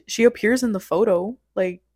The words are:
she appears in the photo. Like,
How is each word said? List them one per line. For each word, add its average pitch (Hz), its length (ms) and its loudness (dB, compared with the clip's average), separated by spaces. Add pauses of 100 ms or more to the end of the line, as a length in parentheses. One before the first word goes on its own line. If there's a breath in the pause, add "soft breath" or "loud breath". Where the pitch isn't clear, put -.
she - 180 -2
appears 240 380 2
in 233 100 -2
the 190 80 -4
photo. 190 580 -2 (180)
Like, 185 240 -4 (160)